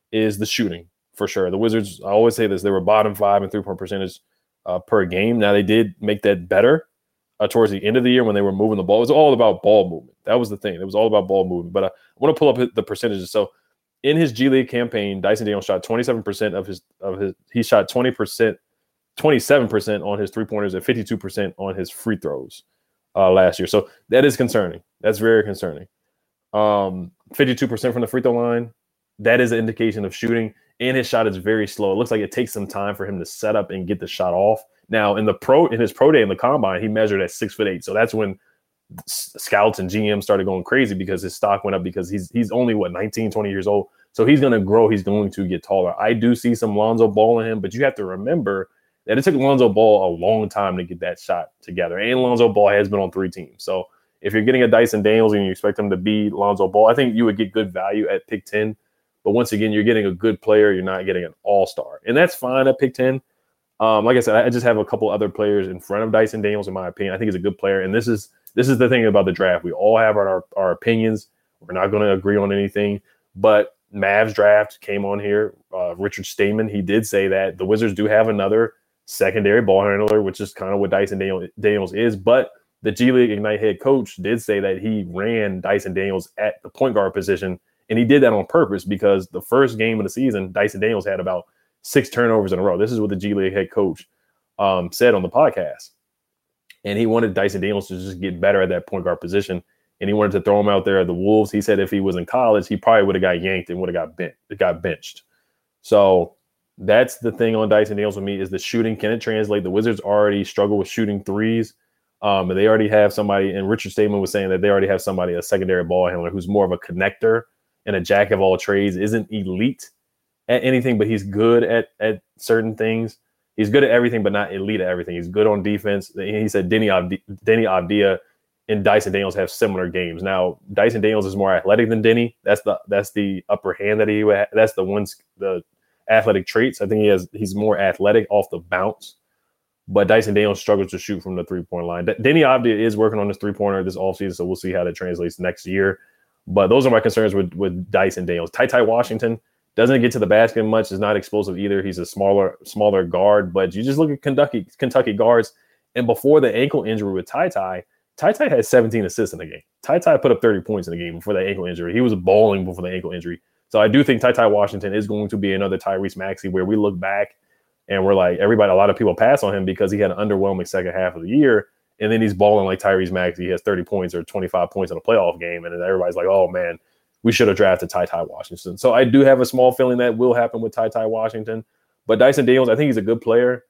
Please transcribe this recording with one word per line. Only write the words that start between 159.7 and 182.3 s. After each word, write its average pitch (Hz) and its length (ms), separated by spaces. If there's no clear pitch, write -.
Ty 165 180
Ty 156 180
put 135 120
up 120 120
thirty 104 180
points 95 260
in 85 100
the 87 60
game 85 140
before 101 180
the 95 60
ankle 95 260
injury. 87 260
He 113 80
was 120 140
balling 98 500
before 90 180
the 90 120
ankle 87 180
injury. 87 280
So 107 100
I 107 80
do 135 160
think 120 160
Ty 123 120
Ty 117 160
Washington 101 460
is 107 120
going 104 220
to 107 80
be 98 160
another 95 260
Tyrese 95 380
Maxey 95 320
where 92 160
we 104 120
look 101 220
back 98 380
and 98 160
we're 98 100
like, 90 240
everybody, 104 320
a 92 40
lot 101 160
of - 60
people 98 180
pass 131 280
on 101 120
him 95 100
because 95 260
he 101 80
had 98 120
an 90 60
underwhelming 98 520
second 90 240
half 90 240
of 82 60
the 87 60
year, 123 400
and 107 120
then 113 120
he's 104 120
balling 104 320
like 95 120
Tyrese 92 320
Maxey. 90 340
He 92 60
has 90 120
thirty 92 220
points 90 300
or 85 80
twenty-five 90 480
points 95 220
in 80 60
a - 20
playoff 87 400
game, 87 240
and 85 100
then 87 80
everybody's 90 320
like, 90 140
"Oh, 95 200
man, 87 300
we 117 80
should 113 160
have 95 80
drafted 92 340
Ty 87 160
Ty 85 160
Washington." 85 560
So 123 160
I 127 100
do 127 160
have 135 200
a 123 40
small 127 280
feeling 127 260
that 120 180
will 120 180
happen 117 260
with 113 120
Ty 113 180
Ty 110 160
Washington. 110 580
But 113 120
Dyson 135 280